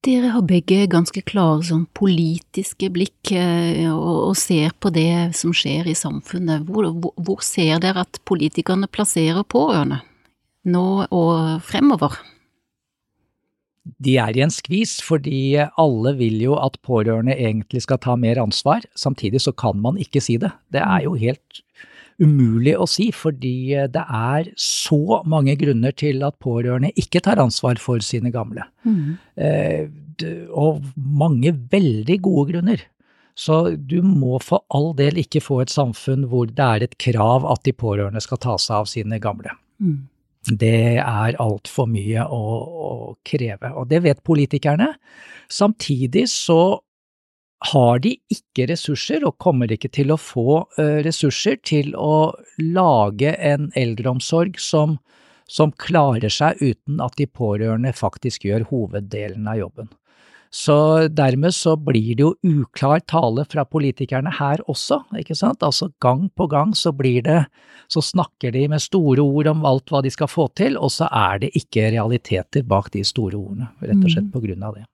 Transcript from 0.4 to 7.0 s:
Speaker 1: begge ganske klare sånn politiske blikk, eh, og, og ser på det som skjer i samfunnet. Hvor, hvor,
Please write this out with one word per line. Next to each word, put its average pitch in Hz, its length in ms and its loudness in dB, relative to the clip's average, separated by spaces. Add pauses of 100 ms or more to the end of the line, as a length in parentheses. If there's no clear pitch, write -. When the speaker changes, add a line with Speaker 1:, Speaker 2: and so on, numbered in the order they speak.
Speaker 1:
begge 190 400 4
ganske 175 340 2
klare 160 380 2
sånn 170 220 0 (100)
politiske 180 960 -2
blikk, 185 480 -4
eh, 170 480 0
og, 160 460 0
og 196 100 0
ser 165 320 0
på - 160 -4
det 170 480 2
som 170 160 -2
skjer 156 400 -2
i 156 60 -2
samfunnet. 156 640 -4
Hvor, 190 240 -2
hvor, 165 280 -4